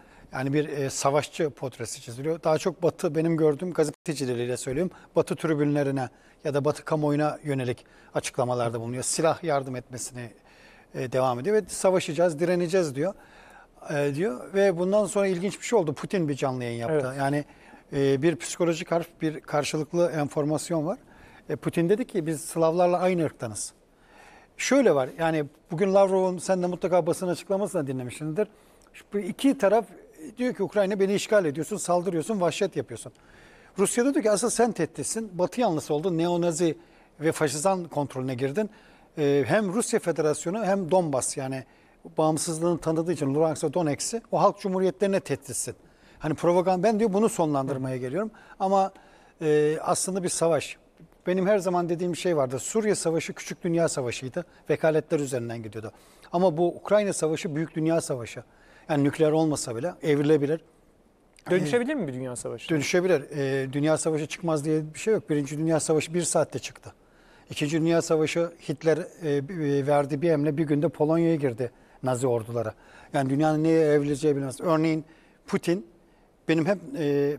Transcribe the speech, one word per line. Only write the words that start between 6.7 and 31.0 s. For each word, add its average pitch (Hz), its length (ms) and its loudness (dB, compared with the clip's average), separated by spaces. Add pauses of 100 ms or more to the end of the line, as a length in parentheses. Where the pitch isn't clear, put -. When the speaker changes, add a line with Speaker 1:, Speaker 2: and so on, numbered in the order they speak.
Speaker 1:
kamuoyuna 147 600 0
yönelik 131 420 -4 (280)
açıklamalarda 123 640 -2
bulunuyor. 120 220 -8
Silah 156 420 0
yardım 135 320 -2
etmesini, 123 540 -12 (640)
e, 131 180 -4
devam 127 280 2
ediyor 202 160 0
ve 214 120 2
"Savaşacağız, 170 680 2
direneceğiz." 175 560 2
diyor. 165 200 -2 (760)
E, 143 240 0
diyor 208 400 -4
ve 196 240 4
bundan 196 280 2
sonra 196 200 0
ilginç 185 340 -2
bir - 40 -10
şey 233 140 2
oldu. 156 160 2
Putin 170 340 -2
bir 143 60 -2
canlı 131 300 -2
yayın 117 140 -4
yaptı. 139 300 0
Speaker 2:
Evet. 135 100 -8
Speaker 1:
Yani, 143 260 0 (480)
e, 139 300 2
bir 160 140 2
psikolojik 170 560 -2
harp, 165 300 -4
bir 156 180 -4
karşılıklı 151 680 -2
enformasyon 151 760 -2
var. 214 120 -4 (500)
E, 151 80 -4
Putin 170 320 0
dedi 214 180 2
ki, 165 200 -4
"Biz 156 140 -4
Slavlarla 175 580 2
aynı 180 260 2
ırktanız." - 480 -8 (840)
Şöyle 247 380 4
var, 135 140 2 (100)
yani 160 260 0 (260)
bugün 190 240 0
Lavrov'un, 185 440 4
sen 180 240 0
de 180 40 0
mutlaka 180 400 0
basın 175 220 -2
açıklamasını 185 580 -2
dinlemişsindir. 147 600 -4 (440)
Şu, - 200 -20
bu 202 60 -4
iki 269 400 0
taraf 202 260 4 (540)
diyor 247 160 -2
ki, 202 80 -4
"Ukrayna 190 380 0